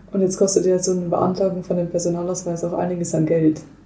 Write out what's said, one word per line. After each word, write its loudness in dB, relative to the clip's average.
Und 0
jetzt 2
kostet 2
ja 4
so 0
eine -2
Beantragung 0
von -2
dem -2
Personalausweis -2
auch -4
einiges -2
an 2
Geld. 2